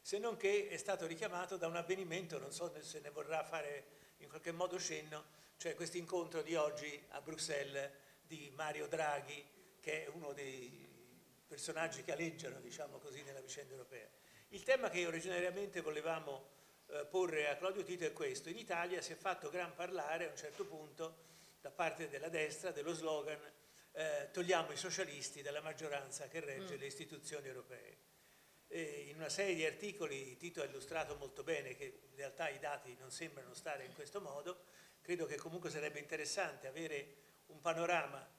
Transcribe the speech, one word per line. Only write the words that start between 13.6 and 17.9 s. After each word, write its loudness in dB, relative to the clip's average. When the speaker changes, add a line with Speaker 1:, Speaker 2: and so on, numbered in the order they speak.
Speaker 1:
europea. -12
Il -8
tema 8
che 4
originariamente 2
volevamo, 0
eh, -2
porre 6
a 4
Claudio 2
Tito -2